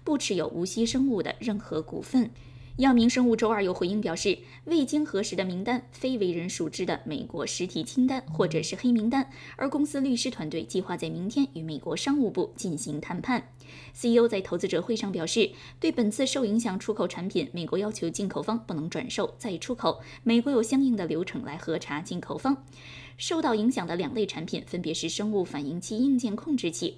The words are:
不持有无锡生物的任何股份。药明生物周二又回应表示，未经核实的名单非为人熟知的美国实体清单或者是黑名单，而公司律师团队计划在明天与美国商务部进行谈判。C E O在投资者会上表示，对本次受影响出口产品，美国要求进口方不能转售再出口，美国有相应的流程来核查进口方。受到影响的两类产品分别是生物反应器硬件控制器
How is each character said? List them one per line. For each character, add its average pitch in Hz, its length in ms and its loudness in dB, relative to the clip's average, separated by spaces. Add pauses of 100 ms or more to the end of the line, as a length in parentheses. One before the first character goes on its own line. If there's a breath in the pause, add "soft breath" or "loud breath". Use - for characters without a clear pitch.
不 294 120 2
持 202 200 -2
有 156 100 0
无 170 180 -4
锡 226 220 0
生 262 220 2
物 202 140 2
的 - 180 -2
任 208 180 -2
何 160 240 -4
股 - 180 -8
份。 - 300 2 (480 loud breath)
药 262 160 8
明 233 140 8
生 247 200 6
物 226 80 6
周 226 140 4
二 208 120 2
又 180 120 2
回 185 120 0
应 208 140 0
表 165 160 -2
示， 196 220 2 (260 loud breath)
未 302 220 2
经 302 180 0
核 202 180 -2
实 185 140 -4
的 185 80 0
名 185 180 -4
单 240 300 -2
非 262 240 -2
为 185 160 2
人 170 160 -2
熟 160 220 -4
知 180 160 -4
的 165 180 -2
美 151 180 -6
国 131 240 -6
实 - 200 -4
体 165 180 -4
清 254 220 2
单 262 160 0
或 160 260 0
者 160 140 0
是 175 120 -6
黑 247 160 2
名 226 200 4
单， 262 180 2 (280 loud breath)
而 277 120 -2
公 294 160 2
司 277 160 -2
律 262 160 2
师 254 140 -2
团 156 180 -6
队 160 160 -4
计 185 160 -2
划 175 160 -4
在 165 140 -4
明 175 180 -4
天 277 240 2
与 165 80 -8
美 160 180 -6
国 - 160 -4
商 285 240 2
务 226 120 4
部 - 260 0
进 170 200 -4
行 151 220 -4
谈 175 220 -6
判。 - 280 -2 (440 loud breath)
C - 160 -2
E 233 100 8
O 233 80 8
在 208 140 2
投 175 160 -4
资 185 100 0
者 175 140 2
会 220 160 -2
上 196 160 -4
表 165 140 -2
示， 220 240 4 (280 loud breath)
对 320 140 2
本 214 180 2
次 262 160 0
受 262 200 0
影 214 120 2
响 202 200 0
出 214 160 -2
口 180 120 0
产 180 220 -6
品， 165 240 0
美 170 140 -6
国 180 120 0
要 208 140 -2
求 165 160 -4
进 196 180 -2
口 147 160 -4
方 220 240 -2
不 202 60 -8
能 160 160 -4
转 135 200 -6
售 - 280 -2
再 180 220 -6
出 247 160 -6
口， - 260 -2 (220 loud breath)
美 233 180 6
国 277 100 0
有 233 120 4
相 269 200 4
应 247 140 4
的 180 80 -2
流 156 180 -2
程 - 220 -6
来 147 140 -8
核 160 200 -4
查 147 220 -6
进 175 180 -8
口 - 200 -8
方。 269 260 0 (540 loud breath)
受 320 240 0
到 254 120 4
影 220 160 4
响 180 160 -2
的 165 100 -2
两 175 180 -2
类 214 100 2
产 165 220 -6
品 147 200 -6
分 139 140 -6
别 160 140 -2
是 165 160 -4
生 208 200 -2
物 196 140 2
反 147 200 -6
应 160 140 -4
器 214 200 -6
硬 262 200 4
件 214 160 0
控 294 220 -2
制 170 140 0
器 - 280 -4